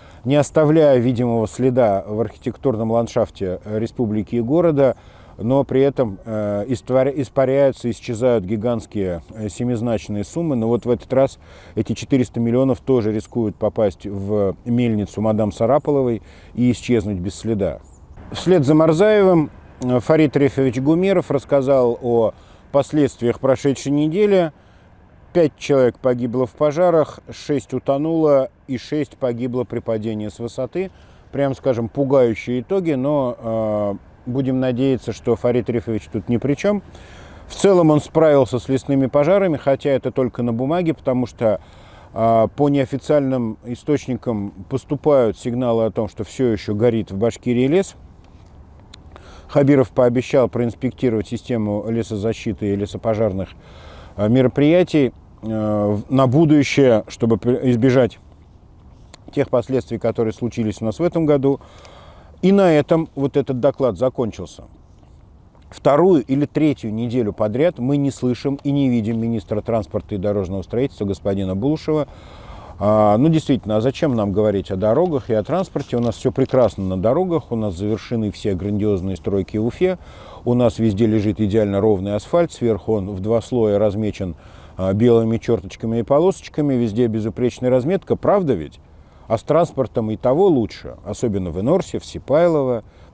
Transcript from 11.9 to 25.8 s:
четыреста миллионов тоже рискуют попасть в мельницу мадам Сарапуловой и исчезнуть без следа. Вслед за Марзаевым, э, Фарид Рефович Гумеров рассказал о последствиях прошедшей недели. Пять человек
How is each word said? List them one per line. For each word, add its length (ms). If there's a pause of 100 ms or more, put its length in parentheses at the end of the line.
четыреста 480
миллионов 400
тоже 320
рискуют 420
попасть 500
в 600
мельницу 560
мадам 320
Сарапуловой 720 (320)
и 180
исчезнуть 480
без 160
следа. 420 (540)
Вслед 320
за 100
Марзаевым, 800 (280)
э, 200
Фарид 360
Рефович 440
Гумеров 500
рассказал 720
о 300 (400)
последствиях 640
прошедшей 540
недели. 580 (840)
Пять 240
человек 440